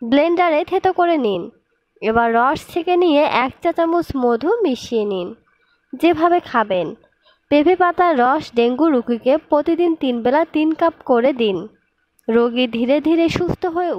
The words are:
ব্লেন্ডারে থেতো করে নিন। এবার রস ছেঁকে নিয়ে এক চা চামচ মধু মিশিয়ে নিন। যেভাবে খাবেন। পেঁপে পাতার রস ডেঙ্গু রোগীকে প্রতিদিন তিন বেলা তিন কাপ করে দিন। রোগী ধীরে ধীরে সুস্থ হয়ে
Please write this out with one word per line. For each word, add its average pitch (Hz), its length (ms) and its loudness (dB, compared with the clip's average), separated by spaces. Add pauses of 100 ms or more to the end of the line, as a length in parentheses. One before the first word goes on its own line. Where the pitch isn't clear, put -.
ব্লেন্ডারে 320 580 2 (100)
থেতো 381 180 0 (100)
করে 339 180 2
নিন। 208 240 -2 (600)
এবার 226 260 2 (100)
রস 262 220 0 (120)
ছেঁকে 359 320 -2
নিয়ে 294 180 4 (240)
এক 262 80 -6 (100)
চা 339 80 0
চামচ 330 440 0
মধু 247 340 0 (140)
মিশিয়ে 233 420 -2
নিন। 190 220 -4 (680)
যেভাবে 339 460 2
খাবেন। 208 480 -2 (600)
পেঁপে 302 260 4
পাতার 349 460 2
রস 269 220 2 (120)
ডেঙ্গু 247 340 0
রোগীকে 240 440 0 (160)
প্রতিদিন 330 460 0
তিন 262 280 -2
বেলা 262 180 2 (140)
তিন 311 140 0 (100)
কাপ 330 160 0 (100)
করে 247 280 2
দিন। 220 240 -2 (680)
রোগী 240 400 0
ধীরে 240 300 -2 (100)
ধীরে 330 220 2
সুস্থ - 360 -4
হয়ে 349 340 -4